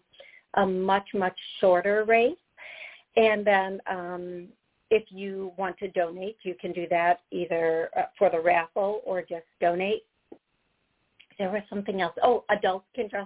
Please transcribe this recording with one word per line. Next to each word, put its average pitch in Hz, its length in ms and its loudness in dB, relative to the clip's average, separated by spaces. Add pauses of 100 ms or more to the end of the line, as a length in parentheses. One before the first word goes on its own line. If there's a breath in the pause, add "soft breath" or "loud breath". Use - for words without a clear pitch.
(540 loud breath)
a 202 120 4
much, 190 480 0
much 185 240 -2 (220)
shorter 196 460 4
race. 233 320 4 (800 loud breath)
And 214 280 4
then, 196 440 2
um, 180 580 -8 (420)
if 220 200 2
you 190 480 -10
want 185 220 -6
to 196 100 -8
donate, 185 540 -4
you 180 160 -8
can 180 120 -8
do 175 180 -8
that 175 300 4 (120)
either, 165 680 -2
uh, - 60 2 (140)
for 190 120 6
the 165 100 0
raffle 175 680 0
or 185 160 -4
just 170 240 -10 (140)
donate. 185 440 0 (1300)
There 196 120 -4
was 202 200 -6
something 202 320 -4
else. 170 200 -2
Oh, 240 280 4
adults 196 440 0
can 226 140 -4
dress 202 180 -8